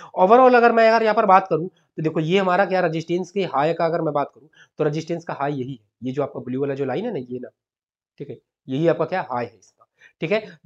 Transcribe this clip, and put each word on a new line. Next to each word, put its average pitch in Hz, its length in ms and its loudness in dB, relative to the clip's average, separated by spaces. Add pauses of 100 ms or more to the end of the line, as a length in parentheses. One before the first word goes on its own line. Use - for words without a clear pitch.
(160)
Overall 247 380 8
अगर 233 180 6
मैं 226 180 4
अगर 220 120 2
यहाँ 214 120 2
पर 220 120 0
बात 190 240 6
करूँ, 170 180 -4
तो - 340 -14
देखो 160 180 -2
ये 170 180 0
हमारा 190 280 2
क्या 185 140 0
रेजिस्टेंस 170 500 -4
के 196 160 -4
हाई 143 280 -2
का 170 120 -2
अगर 165 140 -2
मैं 151 140 -4
बात 139 200 -2
करूँ, 131 140 -20 (300)
तो 156 60 -2
रेजिस्टेंस 160 400 -6
का 160 100 -10
हाई 143 180 -4
यही 135 200 -8
है, 123 60 -14 (240)
ये 127 100 -6
जो 139 100 -4
आपका 135 180 -8
ब्लू 127 200 -6
वाला 139 140 -4
जो 135 100 -6
लाइन 131 220 -6
है 240 60 -6
ना, 160 80 -8
ये 123 180 -12
ना, 120 100 -14 (720)
ठीक 135 100 -14
है, 117 80 -16 (300)
यही 147 200 0
आपका 160 180 0
क्या 180 240 -6
हाई 123 140 -6
है - 80 -14
इसका, - 340 -20 (360)
ठीक 160 100 -4
है। 220 80 0 (260)